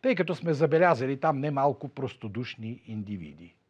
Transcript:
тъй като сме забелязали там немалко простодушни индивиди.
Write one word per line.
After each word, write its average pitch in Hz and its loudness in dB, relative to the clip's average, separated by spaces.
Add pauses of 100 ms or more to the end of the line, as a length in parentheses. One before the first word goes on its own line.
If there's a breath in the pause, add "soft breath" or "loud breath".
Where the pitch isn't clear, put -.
тъй 254 2
като 175 0
сме 165 -2
забелязали 147 4
там 156 2
немалко 139 0
простодушни 117 -8
индивиди. 90 -10 (160)